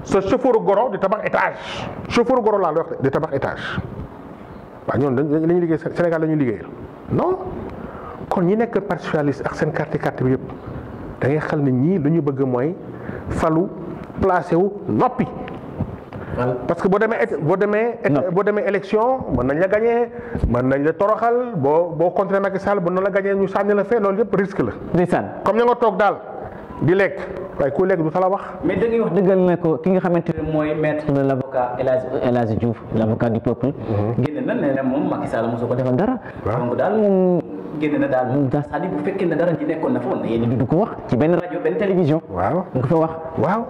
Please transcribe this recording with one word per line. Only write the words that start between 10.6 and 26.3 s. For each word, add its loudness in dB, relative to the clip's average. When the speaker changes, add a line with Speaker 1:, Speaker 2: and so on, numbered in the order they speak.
Speaker 1:
da 0
ngay 2
xel -2
ni 4
ñii 2
lu 2
ñu 2
bëgg -2
mooy 0
falu, 2
placé 2
wu, 4
noppi. 2
Speaker 2:
Voilà. 0
Speaker 1:
Parce -2
que 2
boo 4
demee 2
et-, -2
boo 2
demee 0
et-, 2
Speaker 2:
Noppi. 2
Speaker 1:
boo 2
demee 2
élection, 2
mën 2
nañ 2
la 4
gagné, 2
mën 2
nañ 2
la 2
toroxal, 2
boo, 4
boo 4
contrer 2
Macky 0
Sall, 0
mën 0
na 2
la 2
gagné, 0
ñu 2
sànni 2
la 2
fee, 2
loolu 2
yëpp 0
risque 0
la. 2
Speaker 2:
Ndeysaan. 2
Speaker 1:
Comme 2
ña 4
nga 4
toog 2
daal 4